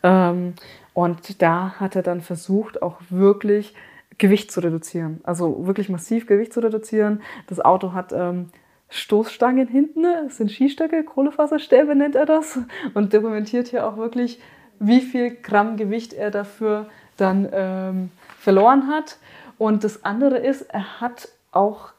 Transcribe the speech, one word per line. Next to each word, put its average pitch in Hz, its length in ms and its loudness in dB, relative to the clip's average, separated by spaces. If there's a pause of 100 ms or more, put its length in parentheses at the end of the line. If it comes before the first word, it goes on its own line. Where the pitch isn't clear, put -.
Ähm, 180 500 2 (400)
und 175 480 -2
da 180 400 2
hat 190 160 -4
er 180 60 -2
dann 175 180 -4
versucht, 190 600 -4
auch 170 140 -6 (140)
wirklich 202 680 2 (440)
Gewicht 202 320 4
zu - 100 -4
reduzieren. 165 640 -4
Also 170 420 -4
wirklich 196 240 -2
massiv 220 380 -4
Gewicht 214 260 2
zu 240 80 -2
reduzieren. 214 600 0 (260)
Das 180 120 -8
Auto 185 340 2
hat, 185 200 -8
ähm, 180 360 -4 (440)
Stoßstangen 240 760 0
hinten, 302 340 0
das 330 340 -2
sind 208 140 -2
Skistöcke, 311 540 0
Kohlefaserstäbe 294 920 2
nennt 285 200 2
er 294 100 4
das. 311 340 0 (340)
Und 202 200 0
dokumentiert 214 560 0
hier 220 180 -2
auch 208 100 -6
wirklich 233 440 -6 (400)
wie 240 200 6
viel 240 340 -4
Gramm 208 420 0
Gewicht 220 360 -6
er 208 180 -6
dafür 208 560 -4 (300)
dann, 196 360 0
ähm, 190 580 -6 (280)
verloren 233 480 4
hat. 302 300 -6 (400)
Und 214 260 0
das 214 200 -6
andere 247 360 0
ist, 269 240 -2
er - 360 -10
hat 240 280 -10 (240)
auch 202 480 0